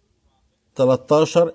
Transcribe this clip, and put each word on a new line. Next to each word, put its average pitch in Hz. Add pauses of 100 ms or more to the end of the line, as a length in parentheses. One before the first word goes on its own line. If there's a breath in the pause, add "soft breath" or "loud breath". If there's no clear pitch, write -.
(760)
تلتاشر: 151